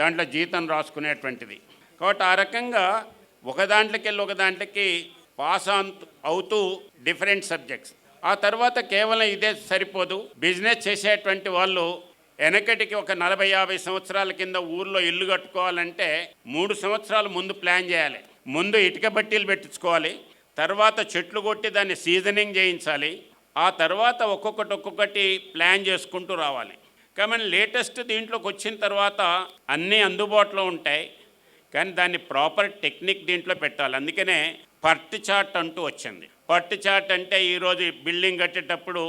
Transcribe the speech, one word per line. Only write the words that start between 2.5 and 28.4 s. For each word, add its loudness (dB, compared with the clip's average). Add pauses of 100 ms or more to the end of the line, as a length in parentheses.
ఒక 0
దాంట్లోకి 2
వెళ్ళి -2
ఒక -4
దాంట్లోకి 0 (540)
పాస్ 0
on 2 (440)
అవుతూ -2 (480)
డిఫరెంట్ 0
సబ్జెక్ట్స్. -8 (400)
ఆ 4 (120)
తర్వాత 2 (160)
కేవలం 4
ఇదే 0 (200)
సరిపోదు. -2 (280)
బిజినెస్ 2
చేసేటువంటి 0
వాళ్ళు 2 (580)
వెనకటికి 2
ఒక -4 (100)
నలభై 2
యాభై 2 (100)
సంవత్సరాల -2
కింద -4 (200)
ఊర్లో -2 (100)
ఇల్లు -2
కట్టుకోవాలంటే -2 (460)
మూడు -2 (100)
సంవత్సరాలు 0
ముందు -6
ప్లాన్ 2
చేయాలి. 0 (340)
ముందు 2
ఇటుక 0
బట్టీలు 0
పెట్టించుకోవాలి, -2 (480)
తర్వాత 4 (160)
చెట్లు -4
కొట్టి -2
దాన్ని 2
సీజనింగ్ 2
చేయించాలి, 0 (440)
ఆ 4 (160)
తర్వాత 2 (160)
ఒక్కొక్కటి -4
ఒక్కొక్కటి -2 (300)
ప్లాన్ 4
చేసుకుంటూ -4 (120)
రావాలి. -6 (420)
కాబట్టి 0
లేటెస్ట్ 0 (120)
దీంట్లోకి -4